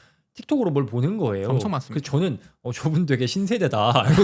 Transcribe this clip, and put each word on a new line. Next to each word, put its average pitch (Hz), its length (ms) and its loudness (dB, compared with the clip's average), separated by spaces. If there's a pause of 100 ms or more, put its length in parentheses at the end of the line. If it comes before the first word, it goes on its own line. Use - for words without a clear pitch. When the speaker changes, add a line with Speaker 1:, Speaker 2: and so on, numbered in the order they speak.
(360)
Speaker 1:
틱톡으로 240 360 -2
뭘 139 140 0
보는 123 320 -2
거예요. 101 320 -2
Speaker 2:
엄청 131 220 -2
많습니다. 139 280 -6
Speaker 1:
그래서 - 120 -8
저는, 175 280 -2 (240)
"어, 123 80 -6
저분 156 340 -2
되게 127 220 0
신세대다." 180 640 0 (140)
<laughs> 143 80 6
이러고 185 100 6